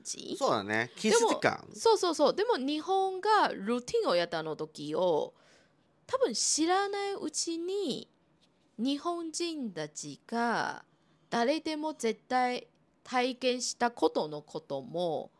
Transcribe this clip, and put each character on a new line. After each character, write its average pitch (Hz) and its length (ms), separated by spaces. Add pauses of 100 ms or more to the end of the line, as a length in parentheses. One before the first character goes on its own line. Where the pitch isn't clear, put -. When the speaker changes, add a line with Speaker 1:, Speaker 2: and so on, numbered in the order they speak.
Speaker 1:
じ。 - 340
Speaker 2:
そ 277 100
う - 40
だ 113 120
ね。 110 340
気 220 120
質 453 100 (200)
感。 - 300
Speaker 1:
で - 40
も、 - 20
そ 453 180
う 392 40
そ 370 140
う 302 40
そ 285 160
う。 - 40
で 359 80
も 453 140
日 294 240
本 381 400
が 415 280
ル 214 280
ー 247 40
テ - 120 (100)
ィ 202 40
ン - 40
を 175 40
や 175 100
っ - 20
た 165 160
の 156 140
時 147 380
を、 160 380 (720)
多 - 120
分 466 160
知 - 340
ら 392 220
な 403 180
い 392 60
う 311 180
ち - 260
に、 359 520 (680)
日 277 220
本 339 320
人 311 400
た 156 160
ち 147 400
が 233 560 (460)
誰 247 320
で 311 160
も 302 160
絶 226 340
対 247 400 (360)
体 254 320
験 247 260
し - 140
た 240 140
こ 240 200
と 254 180
の 151 140
こ - 180
と 139 220
も、 156 580